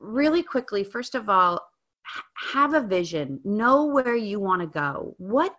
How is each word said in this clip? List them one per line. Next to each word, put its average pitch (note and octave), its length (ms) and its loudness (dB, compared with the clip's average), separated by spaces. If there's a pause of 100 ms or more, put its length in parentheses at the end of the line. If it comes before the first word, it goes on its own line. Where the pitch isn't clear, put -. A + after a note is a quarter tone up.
really D4 420 0
quickly, A3 400 -4
first A#3 320 -8
of A3+ 140 -4
all, F3+ 320 4 (560)
h-, - 60 -12 (300)
have C#4+ 220 2
a D#4 60 4
vision. E3 640 -2
Know A#3 400 4
where C4 320 2
you G#3 240 -2
wanna F#3 260 0
go. D3 520 -4
What B3+ 400 0